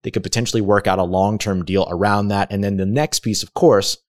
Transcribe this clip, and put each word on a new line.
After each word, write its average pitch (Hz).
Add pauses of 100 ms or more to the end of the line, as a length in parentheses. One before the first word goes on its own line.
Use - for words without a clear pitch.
They -
could 98
potentially 117
work 101
out 92
a 92
long-term 95
deal 92
around 101
that. 101
And 101
then 101
the 95
next 135
piece, 107
of -
course 113 (120)